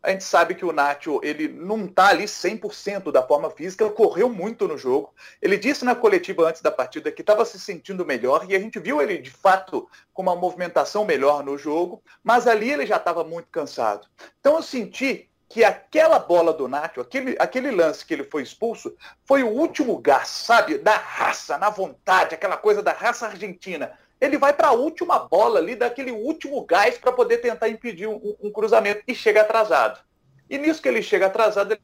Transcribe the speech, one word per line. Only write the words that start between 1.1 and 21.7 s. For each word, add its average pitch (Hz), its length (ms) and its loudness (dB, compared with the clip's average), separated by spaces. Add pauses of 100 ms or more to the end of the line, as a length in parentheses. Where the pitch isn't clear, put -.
ele 147 240 -4
não 180 400 -8
tá 190 200 4
ali 196 200 2
cem 202 300 -6
por - 160 -10
cento 196 380 -8
da 135 100 4
forma 147 300 0
física, 185 380 -4
correu 208 400 2
muito 208 380 -6
no 151 100 -6
jogo. 131 360 -2 (280)
Ele 190 160 2
disse 247 280 -2
na 247 100 2
coletiva 185 520 2
antes 165 140 -4
da 156 100 0
partida 147 400 -6
que - 120 -16
tava 214 220 4
se 196 140 -16
sentindo 180 460 -10
melhor, 139 440 0
e 196 60 0
a 190 40 2
gente 214 200 -8
viu 269 220 -2
ele, 208 160 -2
de 131 140 -16
fato, 190 560 0 (260)
com 190 80 -10
uma 180 140 0
movimentação 175 720 -2
melhor 143 380 0
no 139 140 -6
jogo, 165 440 -4 (220)
mas 240 240 2
ali 226 240 2
ele 285 140 -2
já 190 140 -2
tava 170 240 -2
muito 165 260 -12
cansado. 123 580 -4 (320)
Então 196 160 4
eu - 80 -2
senti - 680 -6 (200)
que 220 140 2
aquela 311 560 2
bola 170 320 4
do 131 160 -4
Nacho, 143 320 -6
aquele, 254 400 -6
aquele 254 320 -2
lance 160 340 0
que - 80 -6
ele 139 120 -6
foi 143 180 -6
expulso, 226 500 -8 (300)
foi 269 200 2
o 233 40 0
último 247 500 -2
gás, 135 300 2
sabe? - 500 2
Da 202 200 2
raça, - 600 -4
na 196 120 0
vontade, 180 680 0